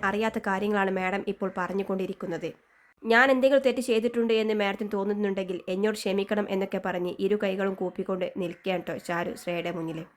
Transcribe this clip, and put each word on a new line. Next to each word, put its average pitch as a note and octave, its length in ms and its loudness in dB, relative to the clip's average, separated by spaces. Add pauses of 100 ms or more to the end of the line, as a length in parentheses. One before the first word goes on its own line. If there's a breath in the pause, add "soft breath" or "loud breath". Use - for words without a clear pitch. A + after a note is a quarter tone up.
അറിയാത്ത G#3+ 360 0
കാര്യങ്ങളാണ് G3 520 0
മാഡം F#3 360 0
ഇപ്പോൾ - 300 -2
പറഞ്ഞുകൊണ്ടിരിക്കുന്നത്. F#3 920 -4 (540 soft breath)
ഞാൻ A3+ 280 8
എന്തെങ്കിലും C4+ 320 6
തെറ്റ് B3+ 180 2
ചെയ്തിട്ടുണ്ട് A#3 520 2
എന്ന് A3 200 2
മാഡത്തിന് G3+ 400 -2
തോന്നുന്നുണ്ടെങ്കിൽ G3 640 0 (120)
എന്നോട് G#3 280 2
ക്ഷമിക്കണം" G3+ 520 0
എന്നൊക്കെ F#3+ 300 -2
പറഞ്ഞ് F3+ 400 -2
ഇരു F#3+ 160 2
കൈകളും G3 400 0
കൂപ്പിക്കൊണ്ട് F#3 500 -4 (120)
നിൽക്കുകയാണ് F3 460 -2
ട്ടോ D#3+ 140 -8
ചാരു F3 380 -4
ശ്രേയയുടെ F3 360 -4
മുന്നിൽ. E3 280 -6 (180)